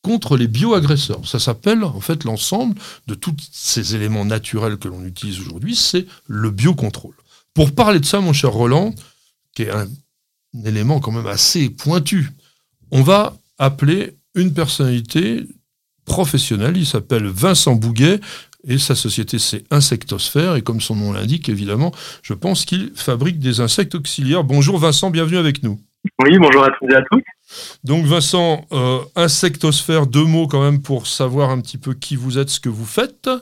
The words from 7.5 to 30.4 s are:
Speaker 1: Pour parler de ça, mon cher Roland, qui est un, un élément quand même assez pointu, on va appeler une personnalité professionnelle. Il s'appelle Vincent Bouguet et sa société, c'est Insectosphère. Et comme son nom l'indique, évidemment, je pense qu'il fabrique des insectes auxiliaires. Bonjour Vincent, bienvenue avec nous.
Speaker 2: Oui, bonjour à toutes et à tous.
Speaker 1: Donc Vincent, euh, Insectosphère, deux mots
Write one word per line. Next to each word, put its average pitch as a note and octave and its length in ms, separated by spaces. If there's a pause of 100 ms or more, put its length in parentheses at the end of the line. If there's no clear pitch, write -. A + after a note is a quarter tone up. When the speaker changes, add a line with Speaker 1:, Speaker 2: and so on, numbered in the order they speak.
Speaker 1:
Pour D3 200
parler G#3 260
de C#3 40
ça, G3+ 160
mon F3 140
cher C#3 180
Roland, C3+ 400 (640)
qui A#2 60
est G#2 80
un, G2+ 160 (680)
un A2 80
élément A2 360
quand A2+ 100
même A2+ 160
assez B2+ 440
pointu, D#3+ 580 (640)
on C3+ 100
va G3 300 (260)
appeler C#3+ 540 (240)
une F3+ 160
personnalité D3+ 920 (600)
professionnelle. C#3+ 720
Il E3 100
s'appelle A2 400
Vincent C3 480
Bouguet A#2 460 (460)
et C3 120
sa C3+ 160
société, - 440
c'est - 340
Insectosphère. C#3+ 840
Et A2 60
comme A2+ 200
son A2 140
nom G#2 160
l'indique, A#2 360
évidemment, G#2 440 (300)
je G#2+ 120
pense F3+ 320
qu'il F#3+ 280
fabrique C#3+ 440
des B2+ 220
insectes B2 340
auxiliaires. C#3+ 500
Bonjour C#3 340
Vincent, E3 320
bienvenue E3 280
avec D3 240
nous. G#2 160 (440)
Speaker 2:
Oui, D#3 160
bonjour C#3 260
à C3 140
toutes C3 140
et C3+ 40
à C3 140
tous. B3+ 120 (640)
Speaker 1:
Donc D#3 200
Vincent, E3 680
euh, B2+ 260 (180)
Insectosphère, D#3+ 880
deux C#3+ 180
mots D#3+ 240